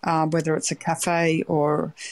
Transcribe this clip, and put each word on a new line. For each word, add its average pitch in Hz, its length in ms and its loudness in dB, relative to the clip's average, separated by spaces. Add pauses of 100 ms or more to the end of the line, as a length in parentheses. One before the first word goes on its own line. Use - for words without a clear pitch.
uh, 160 220 2
whether 160 280 0
it's 160 160 -4
a 160 60 -4
cafe 165 720 0
or 151 460 0 (180)